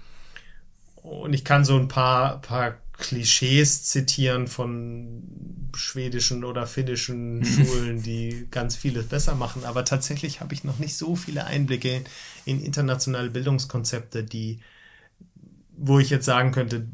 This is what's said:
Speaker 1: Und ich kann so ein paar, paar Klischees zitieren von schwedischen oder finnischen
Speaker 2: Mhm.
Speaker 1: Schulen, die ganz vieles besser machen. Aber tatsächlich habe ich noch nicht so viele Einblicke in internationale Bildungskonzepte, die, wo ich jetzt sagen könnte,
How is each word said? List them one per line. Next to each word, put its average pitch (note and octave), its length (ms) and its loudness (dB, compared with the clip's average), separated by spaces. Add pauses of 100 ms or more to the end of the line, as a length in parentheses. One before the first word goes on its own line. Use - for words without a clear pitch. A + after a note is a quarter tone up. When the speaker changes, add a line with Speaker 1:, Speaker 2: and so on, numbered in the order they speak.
(960)
Speaker 1:
Und D3+ 380 -6
ich C3 120 -2
kann C#3+ 180 6
so C3+ 140 6
ein C3 100 4
paar, B2+ 540 2
paar A#2+ 360 -2 (160)
Klischees C3 920 4
zitieren C3 640 2
von A#2+ 760 -8 (520)
schwedischen B2 680 -2
oder A#2+ 240 -4
finnischen A#2+ 720 -4
Speaker 2:
Mhm. A#2 60 2
Speaker 1:
Schulen, B2 580 4
die A2+ 480 -4
ganz A#2+ 240 -2
vieles A#2+ 320 -2
besser C#3+ 280 4
machen. B2 300 -4
Aber B2 200 -2
tatsächlich C#3+ 560 -2
habe C#3 120 -8
ich C#3 100 -8
noch C3+ 160 -4
nicht D3+ 180 -4
so E3 180 -2
viele D3+ 300 -4
Einblicke C3 580 0 (400)
in C3+ 180 -2
internationale C3 680 0
Bildungskonzepte, B2 920 -2
die, A2 360 -6 (1160)
wo C#3 220 6
ich C3+ 100 6
jetzt C3+ 160 2
sagen B2+ 260 4
könnte, A#2 420 -2